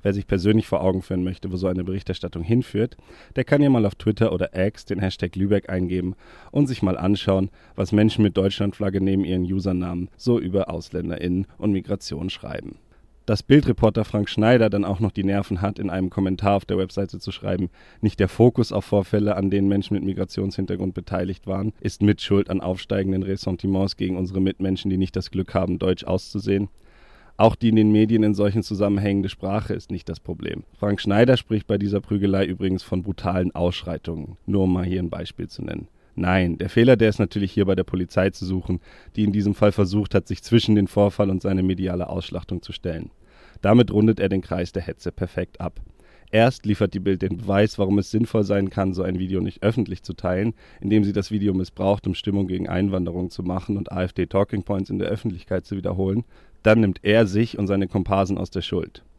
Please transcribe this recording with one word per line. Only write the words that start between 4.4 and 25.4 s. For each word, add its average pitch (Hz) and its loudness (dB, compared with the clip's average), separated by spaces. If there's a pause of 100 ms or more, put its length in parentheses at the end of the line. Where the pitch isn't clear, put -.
X 95 -2
den 95 -4
Hashtag 92 -4
Lübeck 98 0
eingeben 90 -2 (380)
und 143 2
sich 127 -6
mal 92 2
anschauen, 95 0 (240)
was - -2
Menschen 107 4
mit 98 4
Deutschlandflagge 98 0
neben 95 2
ihren 92 0
Usernamen 90 -2
so 120 0
über 92 -2
AusländerInnen 85 -4 (120)
und 104 0
Migration 95 -4
schreiben. - -12 (480)
Dass 107 0
Bildreporter 117 4
Frank 101 -2
Schneider 113 4
dann 98 0
auch 98 -4
noch 104 0
die 101 -4
Nerven 98 -2
hat, 101 -4
in 95 -4
einem 92 -2
Kommentar 98 0
auf 95 -2
der 107 -2
Webseite 95 -4
zu - -10
schreiben, 95 -4 (320)
"Nicht 107 0
der 95 4
Fokus 117 4
auf 98 -4
Vorfälle, 104 0
an 98 0
denen 98 2
Menschen 101 0
mit 101 -2
Migrationshintergrund 95 -4
beteiligt 92 -6
waren, 98 -4
ist - -6
Mitschuld 101 2
an 95 -2
aufsteigenden 95 -2
Ressentiments 95 -2
gegen 92 -2
unsere 92 -4
Mitmenschen, 95 0
die 92 0
nicht 95 -2
das - -6
Glück 92 -4